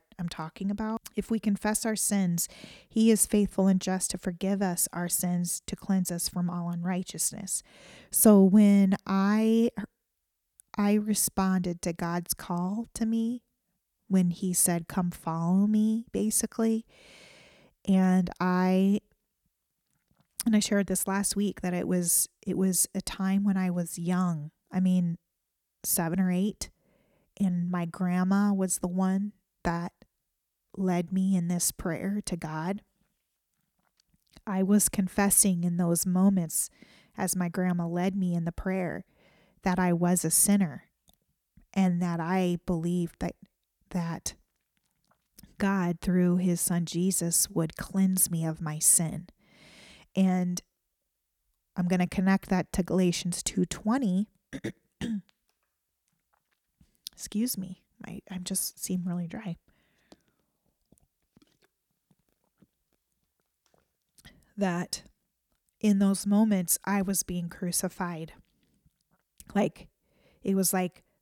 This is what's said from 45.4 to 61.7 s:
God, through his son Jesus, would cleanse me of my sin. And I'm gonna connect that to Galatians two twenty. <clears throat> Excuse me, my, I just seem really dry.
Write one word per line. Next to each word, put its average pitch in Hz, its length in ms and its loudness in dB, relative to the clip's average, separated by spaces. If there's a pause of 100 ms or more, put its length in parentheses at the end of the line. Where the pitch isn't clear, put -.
God, 190 420 0
through 180 380 2
his 180 240 0
son 170 240 0
Jesus, 170 640 0
would 165 260 -2
cleanse 190 560 0
me 160 140 -2
of 160 160 -4
my 156 180 -6
sin. - 480 0 (880)
And 180 460 2 (1120)
I'm 180 140 -2
gonna 180 180 2
connect 190 420 0
that 180 240 0
to 190 100 0
Galatians 175 600 0
two - 220 0
twenty. 214 680 -2
<clears throat> - 760 -12 (2000)
Excuse - 440 -6
me, 185 260 -12 (220)
my, - 140 -14 (100)
I 185 100 -10
just - 440 -6
seem 185 220 -4
really 175 220 -6
dry. 170 300 -10 (4000)